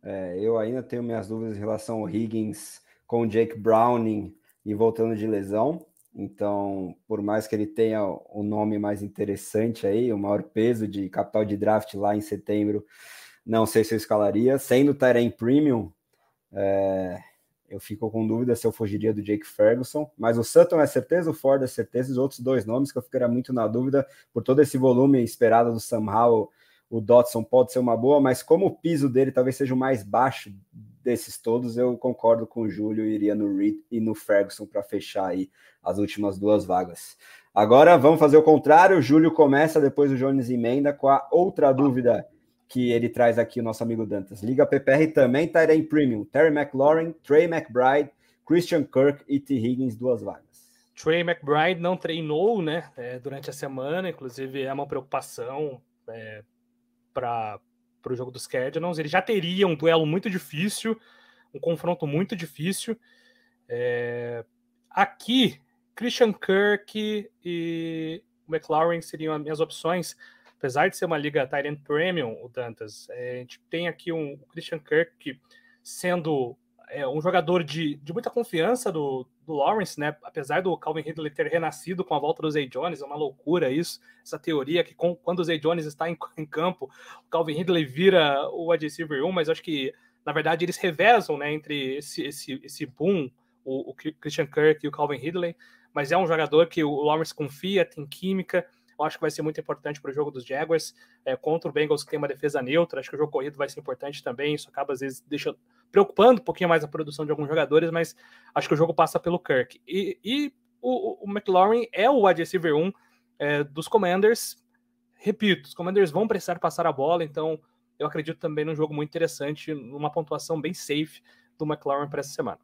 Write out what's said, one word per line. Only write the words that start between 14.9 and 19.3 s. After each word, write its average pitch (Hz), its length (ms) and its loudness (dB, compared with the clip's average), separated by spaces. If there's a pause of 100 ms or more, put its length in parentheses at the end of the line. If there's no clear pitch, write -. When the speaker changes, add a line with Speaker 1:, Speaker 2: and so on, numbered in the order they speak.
Speaker 1:
Tyrant 120 380 4
Premium, 120 600 2 (600)
é, 98 640 0 (540)
eu 98 80 -12
fico 107 320 -8
com 113 160 -2
dúvida 120 260 0
se 117 140 -2
eu 107 40 2
fugiria 104 420 -2
do 101 80 -4
Jake 104 260 -4